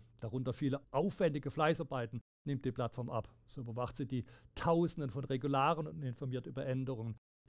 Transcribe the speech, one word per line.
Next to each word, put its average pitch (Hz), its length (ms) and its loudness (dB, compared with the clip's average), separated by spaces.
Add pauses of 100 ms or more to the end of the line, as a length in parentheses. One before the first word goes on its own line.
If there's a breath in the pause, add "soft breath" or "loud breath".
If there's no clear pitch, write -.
(200)
darunter 120 340 -2
viele 139 280 0 (100)
aufwendige 151 580 2
Fleißarbeiten, 139 720 0 (260)
nimmt 139 160 0
die 127 80 2
Plattform 120 380 -2
ab. 117 240 -4 (140)
So - 140 -10
überwacht 117 340 -4
sie 143 100 -2
die 127 200 -4 (280 loud breath)
Tausenden 170 560 2
von 131 160 -6
Regularen 143 600 2
und 156 160 -6
informiert 127 420 -4
über 135 200 -6
Änderungen. 127 520 -2 (320)